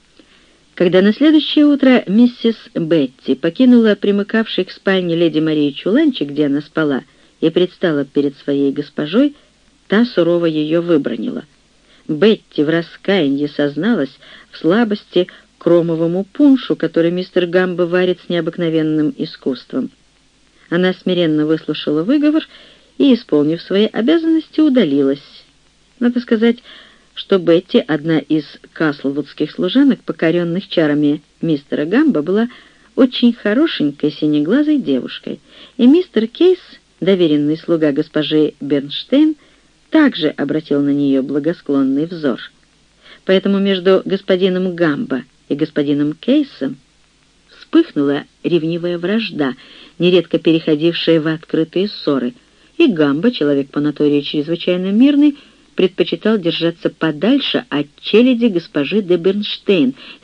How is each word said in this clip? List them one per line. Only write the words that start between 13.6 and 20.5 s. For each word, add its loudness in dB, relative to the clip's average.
в -20
слабости 0
к -20
ромовому 0
пуншу, 2
который 0
мистер -2
Гамбо 0
варит 0
с -18
необыкновенным -2
искусством. -8